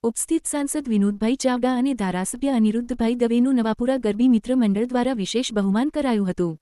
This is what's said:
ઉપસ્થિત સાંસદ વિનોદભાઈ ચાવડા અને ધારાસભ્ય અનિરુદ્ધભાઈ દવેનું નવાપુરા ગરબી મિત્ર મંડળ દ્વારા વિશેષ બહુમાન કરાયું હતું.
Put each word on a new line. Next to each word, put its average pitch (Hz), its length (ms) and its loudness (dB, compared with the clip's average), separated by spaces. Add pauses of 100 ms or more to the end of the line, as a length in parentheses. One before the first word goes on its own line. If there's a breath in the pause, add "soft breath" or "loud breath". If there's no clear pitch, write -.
ઉપસ્થિત - 500 -2
સાંસદ 285 400 -2
વિનોદભાઈ 208 540 0
ચાવડા 247 300 0
અને 254 200 0
ધારાસભ્ય 208 640 -2
અનિરુદ્ધભાઈ 233 640 0
દવેનું 240 360 2
નવાપુરા 240 380 0
ગરબી 226 360 2
મિત્ર 240 200 0
મંડળ 233 380 0
દ્વારા 247 300 -2
વિશેષ 233 300 -4
બહુમાન 208 440 0
કરાયું 220 340 0
હતું. 170 300 -2